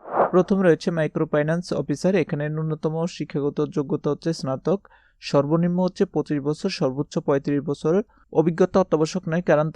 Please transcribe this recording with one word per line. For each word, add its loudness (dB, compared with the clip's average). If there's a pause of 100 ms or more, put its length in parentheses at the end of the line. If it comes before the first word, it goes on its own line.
(340)
প্রথমে 4
রয়েছে 4
মাইক্রোফিন্যান্স 0 (160)
অফিসার, 0 (100)
এখানে -4 (120)
ন্যূনতম -4 (200)
শিক্ষাগত -4 (180)
যোগ্যতা -2
হচ্ছে -4
স্নাতক, -2 (440)
সর্বনিম্ন 2
হচ্ছে -2 (100)
পঁচিশ -2
বছর, -2 (100)
সর্বোচ্চ -2 (140)
পঁয়ত্রিশ 0
বছর। -2 (400)
অভিজ্ঞতা 2
অত্যাবশ্যক 0
নয়, -2
কারণ 4